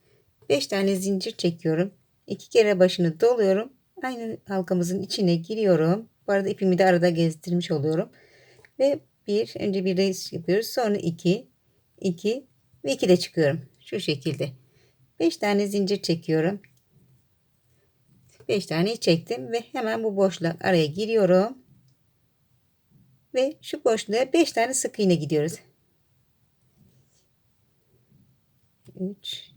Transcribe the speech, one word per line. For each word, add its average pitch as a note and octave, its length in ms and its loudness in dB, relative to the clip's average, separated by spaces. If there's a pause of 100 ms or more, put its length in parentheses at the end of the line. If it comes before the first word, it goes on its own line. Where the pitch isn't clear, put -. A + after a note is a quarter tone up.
(500)
beş C#4 180 2
tane G3 280 0
zincir F#3+ 360 -2
çekiyorum. E3+ 640 -2 (340)
İki - 220 -12
kere G#3 300 4
başını F3 400 2
doluyorum. A3+ 540 2 (300)
Aynı A#3 340 -8 (100)
halkamızın F#3 540 -2
içine F3+ 340 0
giriyorum. F#3 760 0 (180)
Bu G3+ 40 -2
arada G3 180 0
ipimi F#3 280 0
de F#3+ 80 4
arada F3 240 4
gezdirmiş E3+ 640 -2
oluyorum. D#3 400 -2 (680)
Ve C#4 200 2 (280)
bir, G#3+ 320 -2
önce G3 260 -2
bir F#3 120 0
de G3 160 2 (180)
yapıyoruz. F3+ 360 -2
Sonra A3 280 0
iki, F3+ 520 -2 (540)
iki G3+ 460 -2 (380)
ve F#3+ 80 -2
iki - 160 0
de F3+ 80 8
çıkıyorum. C#3 440 0 (240)
Şu G#3+ 140 -8
şekilde. D3 500 -4 (720)
Beş E4 180 0
tane G3+ 300 0
zincir G3 340 -2
çekiyorum. E3 600 0 (1900)
Beş G#3 180 -2
taneyi F#3+ 340 -2
çektim A3+ 520 0
ve A#3 100 -4
hemen A3+ 420 -6
bu G#3+ 120 -2
boşluğa F#3 460 0
araya F3 240 2
giriyorum. G3 720 2 (1800)
Ve C4+ 280 0
şu - 220 -10
boşluğa A3+ 500 0
beş E4 180 4
tane A#3+ 220 0
sık - 260 -4
iğne F#3 160 4
gidiyoruz. D3+ 380 -2 (3500)
Üç, - 580 -10